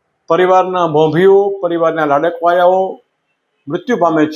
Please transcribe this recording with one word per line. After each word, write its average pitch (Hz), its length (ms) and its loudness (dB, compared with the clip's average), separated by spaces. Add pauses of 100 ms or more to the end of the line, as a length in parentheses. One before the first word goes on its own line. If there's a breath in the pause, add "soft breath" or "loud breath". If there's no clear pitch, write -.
(300)
પરિવારના 180 580 0
મોભીઓ, 160 500 2 (240)
પરિવારના 165 500 -2
લાડકવાયાઓ 175 720 0 (840)
મૃત્યુ 170 360 -6
પામે 160 220 0 (120)